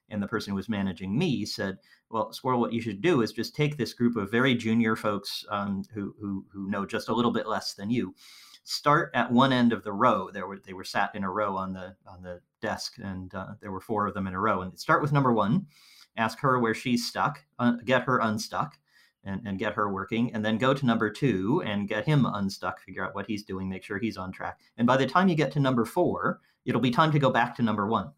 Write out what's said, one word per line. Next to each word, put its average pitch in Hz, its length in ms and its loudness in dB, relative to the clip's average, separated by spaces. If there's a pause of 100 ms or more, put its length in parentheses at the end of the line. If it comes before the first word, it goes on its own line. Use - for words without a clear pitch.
And 104 120 -4
the 101 60 -4
person 101 240 -2
who 98 60 -2
was 95 100 -6
managing 98 500 -2
me 131 280 0
said, 98 320 -4 (320)
"Well, 113 240 -4
Squirrel, 127 260 0
what 117 140 0
you 113 80 -2
should 101 200 -6
do 160 200 4
is 107 100 0
just - 240 -6
take 147 220 0
this 110 160 -4
group 120 240 2
of 98 120 -2
very 123 260 4
junior 113 420 2
folks, - 520 -4
um, 101 440 -4
who, 101 260 -6
who, 101 320 -6
who 98 180 -8
know 101 160 -2
just 107 220 -4
a 117 80 0
little 117 160 2
bit 110 160 -2
less 104 280 -4
than 101 140 -6
you. 104 240 -2 (520)
Start - 480 2
at 123 180 0
one 131 220 6
end 120 180 4
of 104 140 -4
the 104 80 -6
row." 101 400 2
There 95 140 -8
were, 98 120 -12
they 95 140 -16
were 92 100 -12
sat 101 320 -2
in 101 80 -4
a 95 80 -2
row 101 240 -2
on 95 160 -4
the, 92 240 -12 (100)
on 92 180 -20
the 90 180 -12 (200)
desk, - 400 -6
and, 92 320 -10
uh, 98 280 -10
there 101 100 -10
were 95 80 -8
four 104 260 0
of 101 100 -2
them 95 120 -2
in 92 60 -6
a 92 60 -4
row. 98 240 2
And 92 140 -10
start 156 240 2
with 147 120 0
number 139 180 4
one, 113 360 2 (500)
ask 113 220 0
her 127 200 2
where 113 140 2
she's 120 340 0
stuck, 113 380 -2 (140)
uh, 120 140 4 (120)
get 123 160 4
her 127 160 2
unstuck, 107 600 -2 (460)
and, 98 220 -6
and 98 140 -4
get 107 140 0
her 104 200 0
working, 110 400 -2
and 107 100 -4
then 110 140 2
go 127 160 4
to 139 120 -2
number 113 240 4
two 107 560 0
and 104 220 -2
get 107 160 -2
him 147 220 4
unstuck, 98 560 -4
figure 95 240 -8
out 95 80 -8
what 98 140 -6
he's 104 160 -4
doing, 95 260 -6
make 95 140 -8
sure 101 160 -6
he's 98 180 -4
on 92 140 -10
track. - 280 -10 (180)
And 120 100 2
by 127 100 6
the 139 80 2
time 185 240 4
you 170 60 4
get 147 160 2
to 147 80 -2
number 131 260 4
four, 120 560 0 (240)
it'll 131 160 2
be 123 80 4
time 156 220 4
to 147 80 4
go 135 100 6
back 120 260 2
to - 60 -4
number 104 260 0
one. 107 300 0